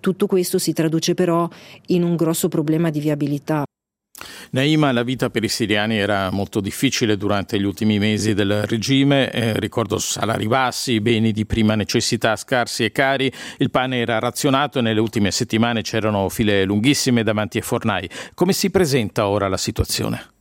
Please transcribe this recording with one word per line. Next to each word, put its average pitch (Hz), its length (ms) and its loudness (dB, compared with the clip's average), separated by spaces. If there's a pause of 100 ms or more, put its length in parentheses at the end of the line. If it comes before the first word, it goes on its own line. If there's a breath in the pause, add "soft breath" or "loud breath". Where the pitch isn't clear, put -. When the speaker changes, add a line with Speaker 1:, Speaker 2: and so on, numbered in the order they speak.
Speaker 1:
Tutto 190 260 0
questo 185 320 0
si 170 140 -2
traduce 160 420 0
però 170 340 0 (400 loud breath)
in 180 140 2
un 170 140 0
grosso 165 320 0
problema 160 420 0
di 147 100 -4
viabilità. 147 640 -2 (880 loud breath)
Speaker 2:
Naima, 143 420 4
la 120 100 2
vita 123 280 -2
per 113 120 -2
i 104 60 0
siriani 107 500 0
era 98 320 0
molto 98 300 -2
difficile 107 560 0
durante 101 420 -2
gli 98 60 0
ultimi 104 340 0
mesi 104 360 0
del 104 320 0
regime, 135 680 2
eh, 113 260 0
ricordo 104 400 0
salari - 480 -2
bassi, 123 540 0
beni 110 320 2
di 104 120 -2
prima 107 300 2
necessità 110 600 0
scarsi 120 480 -2
e 104 80 0
cari, 135 400 0 (260 loud breath)
il 131 120 0
pane 127 280 0
era 117 220 0
razionato 135 580 0
e 127 40 0
nelle 110 180 2
ultime 104 320 0
settimane 113 500 0
c'erano 104 460 -2
file 101 360 2
lunghissime 113 600 2
davanti 107 320 -2
ai - 80 -4
fornai. 107 440 -2 (260 loud breath)
Come 180 180 2
si 190 180 0
presenta 131 560 0
ora 101 220 0
la 92 80 -2
situazione? - 720 -4 (120)